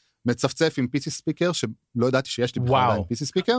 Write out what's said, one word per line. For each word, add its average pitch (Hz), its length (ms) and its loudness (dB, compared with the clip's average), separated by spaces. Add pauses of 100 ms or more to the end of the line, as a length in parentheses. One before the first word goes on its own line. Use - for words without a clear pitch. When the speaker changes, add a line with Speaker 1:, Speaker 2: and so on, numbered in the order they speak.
(240)
Speaker 1:
מצפצף 139 540 0
עם 127 100 0
פי 143 120 -2
סי 156 100 -8
ספיקר, 170 420 -2
שלא 117 560 -2
ידעתי 131 220 0
שיש 120 240 -2
לי - 60 -2
בכלל 123 140 2
Speaker 2:
וואו. 127 160 4
Speaker 1:
עדיין 107 140 0
פי 117 120 -4
סי 147 100 -6
ספיקר. 226 320 0